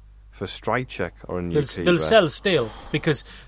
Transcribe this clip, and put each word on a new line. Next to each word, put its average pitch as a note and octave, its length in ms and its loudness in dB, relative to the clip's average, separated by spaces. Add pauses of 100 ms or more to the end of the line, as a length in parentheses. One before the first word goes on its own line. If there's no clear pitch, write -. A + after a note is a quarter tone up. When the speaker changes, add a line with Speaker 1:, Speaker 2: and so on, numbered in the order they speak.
(320)
Speaker 1:
for G2 160 -8
strike B2 400 -2
check - 260 -6 (140)
or F2+ 120 -4
a - 20 -4
new F2 140 -2
Speaker 2:
They'll F2 80 2
s-, - 120 -4
Speaker 1:
keeper." F2 160 -2
Speaker 2:
they'll E3+ 80 4
sell D#3+ 300 4
Steele C#3+ 400 0 (240)
because D3+ 320 0 (220)